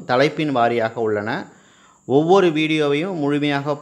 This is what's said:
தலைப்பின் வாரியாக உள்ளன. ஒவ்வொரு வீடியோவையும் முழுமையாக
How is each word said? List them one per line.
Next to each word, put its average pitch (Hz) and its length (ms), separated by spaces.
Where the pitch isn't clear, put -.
தலைப்பின் 147 480
வாரியாக 117 480
உள்ளன. 107 320
ஒவ்வொரு 175 320
வீடியோவையும் 156 640
முழுமையாக 143 580